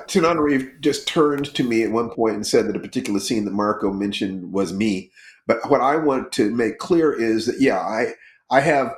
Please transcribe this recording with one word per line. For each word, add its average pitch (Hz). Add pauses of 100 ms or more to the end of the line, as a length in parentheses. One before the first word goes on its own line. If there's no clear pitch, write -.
Tananarive 151
just -
turned 143
to 151
me 117
at 104
one 117
point 110
and 104
said 113
that 101
a 92
particular 101
scene 107
that 95
Marco 104
mentioned 98
was 92
me. 98 (360)
But 117
what 131
I 139
want 143
to 107
make 113
clear 160
is 110
that, 120
yeah, 120
I, 110 (360)
I 131
have, 139